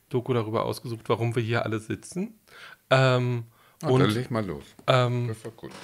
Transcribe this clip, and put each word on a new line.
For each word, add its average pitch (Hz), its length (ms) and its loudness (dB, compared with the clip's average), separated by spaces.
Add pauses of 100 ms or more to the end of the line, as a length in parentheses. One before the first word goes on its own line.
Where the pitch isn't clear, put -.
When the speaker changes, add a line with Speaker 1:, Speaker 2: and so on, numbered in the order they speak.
Speaker 1:
Doku 127 240 -2
darüber 110 320 0
ausgesucht, 117 440 -6
warum 117 280 0
wir 123 60 2
hier 117 220 -2
alle 107 140 -2
sitzen. 175 560 -8 (560)
Ähm, 127 540 2 (380)
Speaker 2:
Ah, 160 60 -2
Speaker 1:
und, 131 120 6
Speaker 2:
dann 104 100 6
leg 120 200 -2
mal 110 160 -2
los. 73 160 -6 (240)
Speaker 1:
ähm, 123 420 4
Speaker 2:
Das 110 100 -6
ist - 80 -16
doch - 100 -12
gut. - 140 -16 (140)